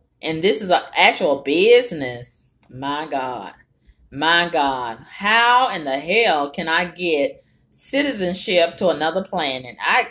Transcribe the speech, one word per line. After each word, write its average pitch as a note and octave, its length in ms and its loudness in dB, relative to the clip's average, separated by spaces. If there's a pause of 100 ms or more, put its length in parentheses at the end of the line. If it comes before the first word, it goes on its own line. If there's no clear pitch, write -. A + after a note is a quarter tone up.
(220)
and D#3+ 220 -4
this G#3+ 180 2
is F#3+ 80 -4
an E3+ 120 4 (120)
actual F3 480 2
business, D#3+ 1080 0 (200)
my C#3+ 400 -8
God. B2+ 440 -6 (580)
My E3 400 0
God, C3 480 -2 (100)
how A#3 640 2
in E3 120 -6
the C3+ 120 -2
hell D#3+ 540 0
can E3+ 160 -8
I E3+ 180 0
get E3 560 -2 (280)
citizenship F#3+ 1080 -2
to F#3 120 2
another D#3+ 340 -2
planet? C3 560 -6
I, F#3 220 2
I, - 100 -6